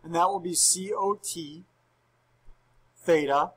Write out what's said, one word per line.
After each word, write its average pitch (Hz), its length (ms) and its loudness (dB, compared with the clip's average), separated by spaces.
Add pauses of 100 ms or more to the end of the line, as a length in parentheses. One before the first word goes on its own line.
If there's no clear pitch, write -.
And 165 100 -8
that 175 140 4
will 196 120 -2
be 175 140 -6
C 190 400 0
O 202 280 0
T 160 420 -12 (1300)
theta 151 580 2